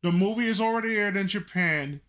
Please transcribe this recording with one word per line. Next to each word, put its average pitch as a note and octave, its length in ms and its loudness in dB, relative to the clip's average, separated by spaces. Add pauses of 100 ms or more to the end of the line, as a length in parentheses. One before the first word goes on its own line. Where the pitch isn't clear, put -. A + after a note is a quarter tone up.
The F3 80 2
movie G#3+ 360 2
is A3 120 0
already A3+ 380 0
aired G3+ 180 0
in G3 120 0
Japan. D#3+ 800 -2